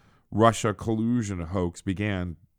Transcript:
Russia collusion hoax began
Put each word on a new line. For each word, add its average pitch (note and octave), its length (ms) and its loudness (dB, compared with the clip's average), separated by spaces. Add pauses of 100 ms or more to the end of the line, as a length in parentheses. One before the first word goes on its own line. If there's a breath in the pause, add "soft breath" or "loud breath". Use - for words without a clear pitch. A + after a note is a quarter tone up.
(300 soft breath)
Russia A2 420 4
collusion A2 680 -2
hoax F2 420 -4
began F#2 540 -4 (220)